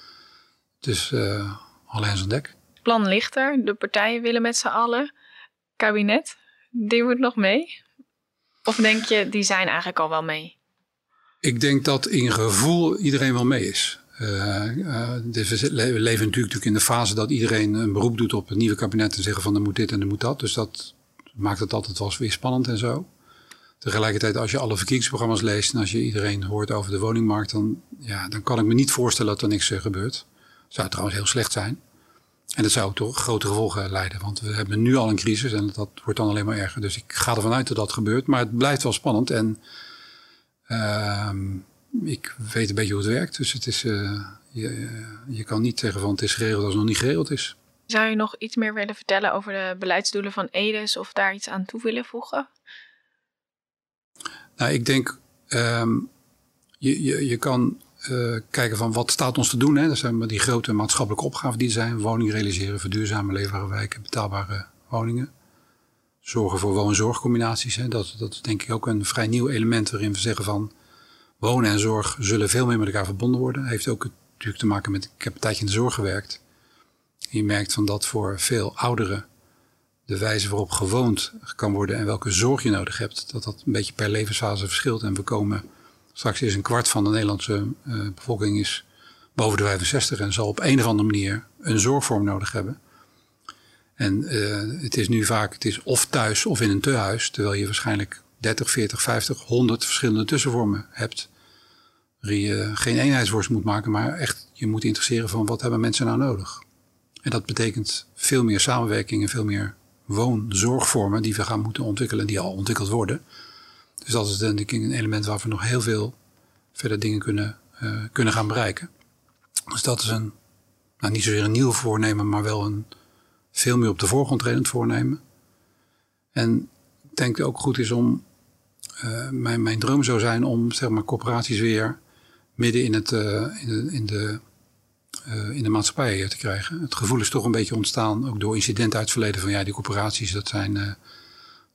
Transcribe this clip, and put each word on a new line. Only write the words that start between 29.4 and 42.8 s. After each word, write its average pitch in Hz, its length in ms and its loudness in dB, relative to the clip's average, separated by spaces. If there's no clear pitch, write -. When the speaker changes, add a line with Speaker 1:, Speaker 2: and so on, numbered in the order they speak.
Speaker 1:
er 107 60 2
niks, 104 220 0
eh, 98 100 -2
gebeurt. 98 460 -4
Zou 98 200 -4
trouwens 98 280 -2
heel 101 100 -2
slecht - 260 0
zijn. 113 280 -4
En - 80 0
dat 104 100 4
zou 101 160 2
ook 98 60 -6
tot 113 220 -4
grote 107 300 0
gevolgen 101 440 -2
leiden, 92 300 -4
want 101 200 -6
we 107 140 -6
hebben 104 280 0
nu 127 140 6
al 117 120 2
een 104 80 4
crisis 107 360 0
en 104 220 0
dat 104 140 -4
wordt 104 140 -2
dan 110 100 2
alleen 107 160 0
maar 104 120 -2
erger. 98 240 -6
Dus 98 160 -4
ik - 160 -14
ga - 240 0
ervan 110 160 2
uit 127 140 0
dat 107 100 -4
dat 107 160 -2
gebeurt, 113 340 0
maar 135 140 4
het 113 160 -2
blijft 135 260 2
wel 117 100 2
spannend. 127 380 0
En, 113 280 0
ehm, 104 920 -2
ik - 300 -6
weet 113 160 0
een 101 60 -2
beetje 101 200 0